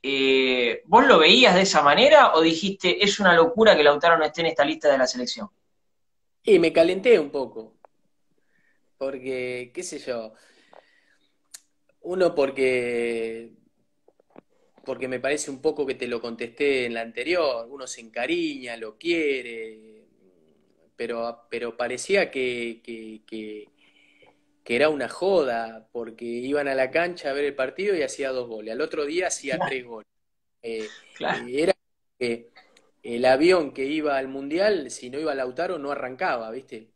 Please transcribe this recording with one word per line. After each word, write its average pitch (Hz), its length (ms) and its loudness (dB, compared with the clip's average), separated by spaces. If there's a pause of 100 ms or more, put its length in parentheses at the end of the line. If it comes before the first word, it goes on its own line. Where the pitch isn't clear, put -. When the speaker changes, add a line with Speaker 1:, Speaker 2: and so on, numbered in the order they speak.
Speaker 1:
Eh, 131 840 2
¿vos 269 200 6
lo 214 120 8
veías 190 360 8
de 190 80 6
esa 160 200 2
manera 240 520 8
o 160 80 6
dijiste, 180 600 0
"Es 202 160 -2
una 185 140 6
locura 170 420 6
que 147 80 4
Lautaro 147 340 6
no 156 60 2
esté 170 180 -4
en 165 60 2
esta 151 160 2
lista 156 260 0
de 135 80 4
la 127 80 2
selección"? 120 440 -8 (920)
Speaker 2:
Y 196 140 6
me 165 140 4
calenté 185 460 4
un 143 120 -2
poco, 117 480 -8 (1200)
porque, 127 760 -8
qué 180 80 -10
sé 156 160 -12
yo, 113 360 -8 (1700)
uno 175 320 0
porque, 120 1160 -2 (1300)
porque 127 240 -8
me 127 120 -6
parece 147 300 -4
un 127 100 -12
poco 147 260 -2
que 131 80 -6
te 127 140 -8
lo 117 120 -6
contesté 123 680 -4
en 117 80 -6
la 113 80 -6
anterior, 123 680 -2
uno 135 160 -16
se - 140 -14
encariña, 127 760 -6
lo 110 220 -14
quiere, 117 1080 -6 (920)
pero, 117 540 -8
pero 117 260 -8
parecía 160 540 -2
que, 120 540 -6
que, 110 420 -16
que, 107 420 -14 (960)
que 117 120 -4
era 147 140 4
una 135 180 -4
joda, 117 840 -2
porque 117 340 -12
iban 131 420 -4
a 135 80 -2
la 131 140 0
cancha 175 400 -4
a 135 40 -4
ver 143 120 -2
el 139 100 -6
partido 180 400 -2
y 156 60 -2
hacía 135 300 -6
dos 123 160 -6
goles, 110 260 -10
al 131 80 -4
otro 156 240 -6
día 170 220 -4
hacía 139 300 -6
Speaker 1:
Claro. 180 60 -2
Speaker 2:
tres 127 220 -6
goles. 113 220 -16 (540)
Eh, 110 320 -10 (180)
Speaker 1:
Claro. 151 340 -6
Speaker 2:
eh, 131 160 -2
era 180 120 2 (440)
que 120 320 -6 (520)
el 120 240 -6
avión 147 480 4
que 135 120 -6
iba 147 320 -2
al 135 100 -6
Mundial, 147 600 -2
si 123 200 -14
no 139 100 -8
iba 156 140 -4
Lautaro, 135 440 -6
no 143 140 -6
arrancaba, 131 600 -6
¿viste? 120 440 -16